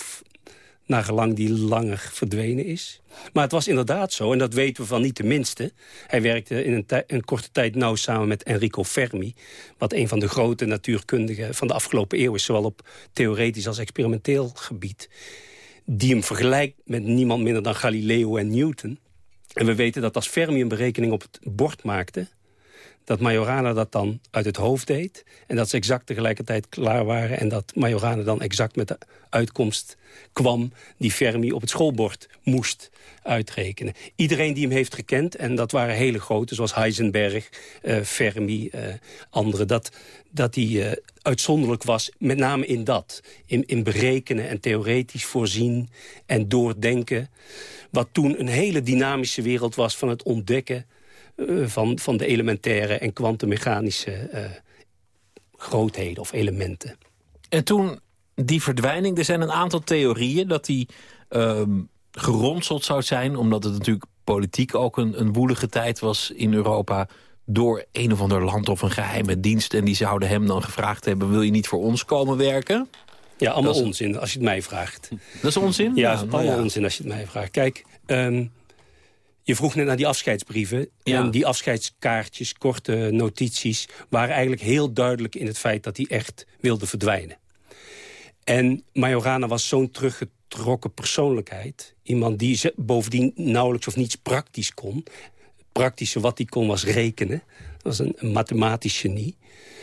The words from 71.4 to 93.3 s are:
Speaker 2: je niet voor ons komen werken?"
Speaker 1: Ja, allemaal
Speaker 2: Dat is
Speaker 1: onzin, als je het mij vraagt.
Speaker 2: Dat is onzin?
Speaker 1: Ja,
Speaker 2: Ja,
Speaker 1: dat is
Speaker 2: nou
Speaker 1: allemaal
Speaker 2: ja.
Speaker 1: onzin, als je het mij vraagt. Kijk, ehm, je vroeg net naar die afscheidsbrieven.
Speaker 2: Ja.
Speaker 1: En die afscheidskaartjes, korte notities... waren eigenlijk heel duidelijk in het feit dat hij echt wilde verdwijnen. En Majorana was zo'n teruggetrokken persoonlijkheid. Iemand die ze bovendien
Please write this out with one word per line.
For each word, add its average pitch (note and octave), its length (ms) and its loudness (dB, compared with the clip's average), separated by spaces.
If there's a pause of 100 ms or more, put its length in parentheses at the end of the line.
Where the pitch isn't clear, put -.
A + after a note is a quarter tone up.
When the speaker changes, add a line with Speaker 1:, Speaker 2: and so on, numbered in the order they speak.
Speaker 2:
je G#2 100 4
niet G#2+ 160 4
voor F#2 120 0
ons A#2 260 0
komen C3+ 320 2
werken?" C3+ 520 2 (480)
Speaker 1:
Ja, A#2+ 140 2
allemaal G#3+ 200 4
Speaker 2:
Dat D3+ 100 4
is A#2 60 2
Speaker 1:
onzin, G#2 320 -2
als G#2+ 120 -4
je C3+ 60 -6
het A#2+ 100 2
mij F#2+ 140 2
vraagt. - 480 -8 (320)
Speaker 2:
Dat C#3+ 80 2
is D3+ 80 0
onzin? G3 380 2
Speaker 1:
Ja, G#3+ 60 4
Speaker 2:
Ja, A#2 140 6
Speaker 1:
dat G#2 80 -2
is G#2 60 -4
Speaker 2:
nou D3 80 0
Speaker 1:
allemaal B2+ 200 2
Speaker 2:
ja. A#2 60 2
Speaker 1:
onzin, G#2+ 200 -2
als - 140 -2
je D#3 60 -12
het C#3 100 -6
mij G#2 140 -8
vraagt. G2+ 240 -8
Kijk, C3 340 0 (200)
ehm, B2 400 0 (1000)
je B2+ 120 2
vroeg C#3+ 200 0
net D3 100 2
naar C3 120 2
die C#3+ 100 2
afscheidsbrieven. A2 800 -2 (140)
Speaker 2:
Ja. B2+ 200 2
Speaker 1:
En A#2+ 80 0
die B2 140 2
afscheidskaartjes, A#2 1080 -2
korte A#2 580 0
notities... A2+ 760 0 (220)
waren A#2+ 240 2
eigenlijk B2+ 280 0
heel C3 320 2
duidelijk B2 420 0
in A2 120 -6
het G#2+ 100 -6
feit G#2+ 260 -2
dat G#2+ 140 -8
hij C3+ 120 -4
echt - 360 -6 (140)
wilde A2 260 0
verdwijnen. G2 520 -2 (1080)
En B2+ 400 2 (100)
Majorana B2+ 540 2
was A2+ 200 -2
zo'n C3 240 2
teruggetrokken - 1040 -4
persoonlijkheid. A#2+ 1080 -2
Iemand A2+ 360 0
die B2 160 2
ze - 200 0
bovendien A#2+ 600 2